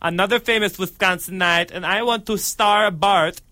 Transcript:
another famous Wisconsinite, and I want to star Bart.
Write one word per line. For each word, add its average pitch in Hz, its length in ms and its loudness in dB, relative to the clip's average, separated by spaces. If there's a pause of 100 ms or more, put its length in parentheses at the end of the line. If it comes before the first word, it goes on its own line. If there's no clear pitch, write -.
another 190 380 0
famous 220 360 0
Wisconsinite, 180 920 -2
and 180 140 -10
I 190 180 -2
want 233 240 -2
to 214 120 -2
star 208 520 2
Bart. 175 500 0 (120)